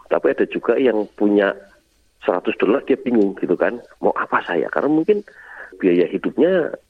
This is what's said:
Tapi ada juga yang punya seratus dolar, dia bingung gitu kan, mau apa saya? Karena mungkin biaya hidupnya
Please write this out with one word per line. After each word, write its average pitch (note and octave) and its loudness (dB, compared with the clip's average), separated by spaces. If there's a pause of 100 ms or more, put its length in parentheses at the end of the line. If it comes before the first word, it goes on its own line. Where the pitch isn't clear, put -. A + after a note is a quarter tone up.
(100)
Tapi E2+ 2
ada G2+ 0
juga - -2
yang G#2+ 0
punya G#2 2 (640)
seratus - -2
dolar, G#2 2
dia C3 0
bingung G#2 0
gitu - -2
kan, G2 0 (240)
mau G#2 2
apa - -2
saya? E2 -2
Karena - -2
mungkin F#3 2 (560)
biaya F2 4
hidupnya D3 0 (160)